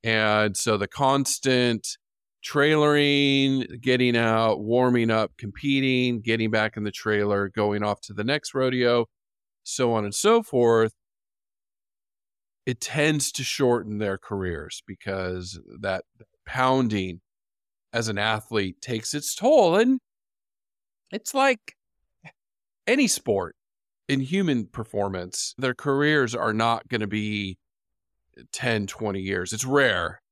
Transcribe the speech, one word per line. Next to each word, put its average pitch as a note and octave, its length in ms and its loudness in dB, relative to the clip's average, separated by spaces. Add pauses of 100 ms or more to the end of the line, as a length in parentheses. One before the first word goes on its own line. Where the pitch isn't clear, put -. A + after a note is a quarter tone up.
And G#2+ 520 2
so A2 220 0
the G2 100 -2
constant C3 1080 0 (480)
trailering, C#3+ 1400 2
getting B2+ 340 2
out, A2+ 460 2
warming A#2+ 480 2
up, A2 260 2
competing, B2+ 880 -2
getting A2+ 300 0
back A2 260 0
in G#2+ 60 -6
the G#2 80 -4
trailer, G#2 580 0
going G#2 320 0
off G#2 200 -2
to - 120 -16
the G#2 100 -6
next C#3+ 300 -4
rodeo, B2+ 540 2 (560)
so A#2+ 300 0
on G#2+ 120 0
and G2+ 80 -6
so A3+ 300 4
forth, A2+ 500 4 (1700)
it B2 120 -4
tends D3+ 520 -2
to C#3 120 -8
shorten A#2+ 540 0
their G2 220 -2
careers F2+ 680 -8
because F#2 760 -8 (200)
that F#2+ 260 -4 (400)
pounding A2 760 0 (680)
as A2+ 160 -2
an G#2 120 -4
athlete G#2+ 600 -2
takes A2+ 340 -6
its - 180 -6
toll. G#3 420 4
And B3 240 2 (1120)
it's - 240 -10
like C4+ 400 0 (1120)
any C4+ 220 2
sport G2 480 -2 (520)
in C#3 120 0
human C#3 480 0
performance, G2 920 -6
their B2+ 160 -2
careers C#3+ 640 0
are A2+ 180 -2
not A2+ 360 0
gonna G#2+ 180 -4
be G#2 500 -4 (920)
ten, A2+ 340 -2
twenty G2 360 -6
years. F#2+ 320 -4
It's A2+ 120 -6
rare. A2+ 560 0 (100)